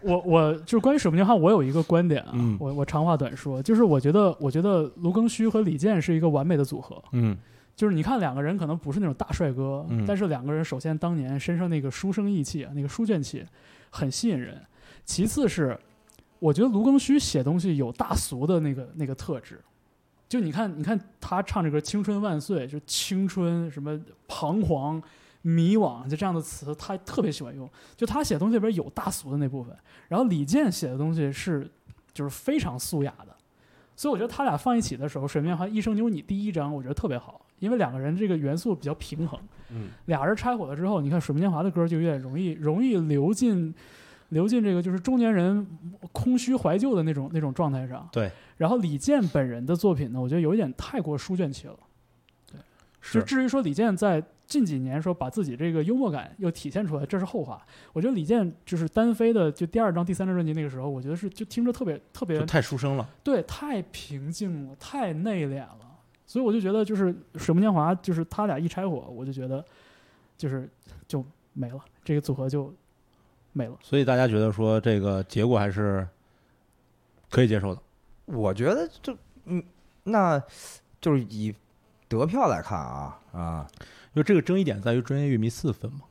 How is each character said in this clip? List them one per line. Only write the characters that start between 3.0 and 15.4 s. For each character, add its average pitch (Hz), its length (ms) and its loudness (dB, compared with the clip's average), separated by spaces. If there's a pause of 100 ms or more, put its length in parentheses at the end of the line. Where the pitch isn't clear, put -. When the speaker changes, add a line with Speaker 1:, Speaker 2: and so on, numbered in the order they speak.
Speaker 1:
话 170 120 4
短 131 180 -2
说， 135 280 -6
就 220 120 4
是 233 80 8
我 156 160 8
觉 139 140 4
得， 196 260 6
我 139 120 0
觉 151 100 0
得 185 220 4 (140)
卢 170 160 0
庚 220 160 4
戌 220 180 0
和 220 160 2
李 156 160 0
健 185 240 2
是 170 120 2
一 160 60 4
个 165 80 4
完 143 180 2
美 175 100 4
的 143 80 4
组 - 160 -6
合。 - 220 -16 (100)
Speaker 2:
嗯。 113 240 2 (380)
Speaker 1:
就 214 140 2
是 190 60 2
你 156 80 2
看 226 180 0
两 139 140 -2
个 139 80 -2
人 180 160 0
可 170 80 -2
能 165 100 -2
不 147 160 -6
是 190 80 0
那 190 60 0
种 135 80 0
大 - 180 -6
帅 156 200 0
哥， 139 360 -4
Speaker 2:
嗯。 113 180 0
Speaker 1:
但 202 100 0
是 185 100 0
两 131 180 -2
个 143 80 -2
人 160 120 0
首 - 140 -6
先 156 180 -2
当 170 200 -2
年 135 240 -2
身 175 160 -2
上 175 140 0
那 156 100 0
个 135 100 -4
书 190 220 -4
生 202 180 0
意 165 140 0
气 143 200 -6
啊， 139 100 -12
那 143 80 -4
个 143 60 -2
书 226 180 -2
卷 185 160 2
气 - 240 -8 (440)
很 175 200 -2
吸 - 180 -2
引 160 100 0
人。 123 220 -8 (440)
其 190 220 -2
次 247 220 2